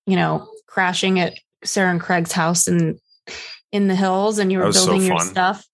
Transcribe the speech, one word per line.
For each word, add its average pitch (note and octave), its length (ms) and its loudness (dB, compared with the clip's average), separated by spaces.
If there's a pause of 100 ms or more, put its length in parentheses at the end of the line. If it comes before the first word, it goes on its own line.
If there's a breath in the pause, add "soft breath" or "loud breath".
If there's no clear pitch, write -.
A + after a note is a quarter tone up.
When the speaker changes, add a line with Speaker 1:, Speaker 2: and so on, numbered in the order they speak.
Speaker 1:
you F#3+ 120 0
know, D#3+ 320 -2 (180)
crashing F#3 540 0
at E3 140 -2 (280)
Sarah F#3 280 0
and E3+ 100 -2
Craig's E3+ 320 -2
house E3+ 340 0
and E3+ 320 0 (760 loud breath)
in G3+ 140 2
the F#3+ 60 2
hills G3 440 0
and F#3+ 120 0
you F#3 80 0
Speaker 2:
That F#3 40 2
Speaker 1:
were G3+ 60 2
Speaker 2:
was F#3+ 100 2
so F#3 80 2
Speaker 1:
building F#3 220 2
your E3 100 0
Speaker 2:
fun. F3 80 -2
Speaker 1:
stuff. F#3 480 -2